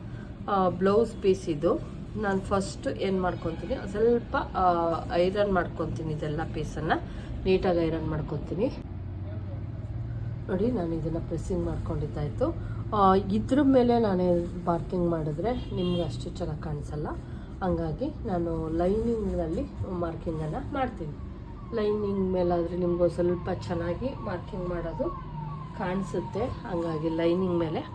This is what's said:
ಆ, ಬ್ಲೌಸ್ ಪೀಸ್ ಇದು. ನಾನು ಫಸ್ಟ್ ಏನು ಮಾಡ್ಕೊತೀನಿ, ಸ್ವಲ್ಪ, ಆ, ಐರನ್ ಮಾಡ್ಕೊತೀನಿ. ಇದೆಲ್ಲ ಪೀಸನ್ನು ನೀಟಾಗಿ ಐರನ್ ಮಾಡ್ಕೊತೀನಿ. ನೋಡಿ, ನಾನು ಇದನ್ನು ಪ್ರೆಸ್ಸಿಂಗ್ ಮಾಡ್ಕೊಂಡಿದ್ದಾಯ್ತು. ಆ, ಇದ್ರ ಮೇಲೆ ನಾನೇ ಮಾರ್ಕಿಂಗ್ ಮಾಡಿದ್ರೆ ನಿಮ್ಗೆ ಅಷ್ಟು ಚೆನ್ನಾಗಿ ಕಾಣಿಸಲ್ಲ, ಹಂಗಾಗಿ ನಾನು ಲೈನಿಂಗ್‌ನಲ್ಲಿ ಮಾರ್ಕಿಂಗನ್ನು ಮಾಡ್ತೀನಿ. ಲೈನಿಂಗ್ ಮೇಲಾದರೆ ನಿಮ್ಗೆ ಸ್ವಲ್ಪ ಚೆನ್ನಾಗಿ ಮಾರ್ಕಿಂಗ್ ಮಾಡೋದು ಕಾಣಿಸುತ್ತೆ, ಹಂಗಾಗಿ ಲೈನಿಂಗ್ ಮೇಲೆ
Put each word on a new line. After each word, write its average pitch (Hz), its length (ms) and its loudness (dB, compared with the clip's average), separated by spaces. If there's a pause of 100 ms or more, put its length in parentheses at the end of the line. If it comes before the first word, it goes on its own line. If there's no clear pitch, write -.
(480)
ಆ, 190 200 4
ಬ್ಲೌಸ್ 196 540 4
ಪೀಸ್ 185 260 2
ಇದು. 160 240 2 (440)
ನಾನು 196 240 0
ಫಸ್ಟ್ 196 480 -2
ಏನು 190 320 0
ಮಾಡ್ಕೊತೀನಿ, 180 720 -4
ಸ್ವಲ್ಪ, 233 440 2
ಆ, 190 300 2 (460)
ಐರನ್ 190 400 4
ಮಾಡ್ಕೊತೀನಿ. 160 600 -2
ಇದೆಲ್ಲ 151 280 -2 (140)
ಪೀಸನ್ನು 160 440 0 (460)
ನೀಟಾಗಿ 185 340 4
ಐರನ್ 160 300 0
ಮಾಡ್ಕೊತೀನಿ. 156 600 -2 (1800)
ನೋಡಿ, 190 220 2
ನಾನು 170 240 0
ಇದನ್ನು 160 260 -2
ಪ್ರೆಸ್ಸಿಂಗ್ 170 460 -2
ಮಾಡ್ಕೊಂಡಿದ್ದಾಯ್ತು. 151 800 -2 (500)
ಆ, 190 180 8
ಇದ್ರ 214 480 2
ಮೇಲೆ 247 360 8
ನಾನೇ 185 300 4 (380)
ಮಾರ್ಕಿಂಗ್ 170 440 2
ಮಾಡಿದ್ರೆ 160 420 0 (240)
ನಿಮ್ಗೆ 175 260 2
ಅಷ್ಟು - 280 -4
ಚೆನ್ನಾಗಿ 156 320 -4
ಕಾಣಿಸಲ್ಲ, 151 440 -4 (560)
ಹಂಗಾಗಿ 175 680 -2
ನಾನು 170 400 0
ಲೈನಿಂಗ್‌ನಲ್ಲಿ 190 960 0 (400)
ಮಾರ್ಕಿಂಗನ್ನು 160 720 -4
ಮಾಡ್ತೀನಿ. 214 400 -4 (640)
ಲೈನಿಂಗ್ 202 560 2
ಮೇಲಾದರೆ 175 440 2
ನಿಮ್ಗೆ 175 380 4
ಸ್ವಲ್ಪ 180 360 2 (160)
ಚೆನ್ನಾಗಿ 175 420 -2 (200)
ಮಾರ್ಕಿಂಗ್ 180 400 -6
ಮಾಡೋದು 170 400 -2 (720)
ಕಾಣಿಸುತ್ತೆ, 190 680 -2
ಹಂಗಾಗಿ 165 640 -2
ಲೈನಿಂಗ್ 170 500 2
ಮೇಲೆ 170 220 0 (140)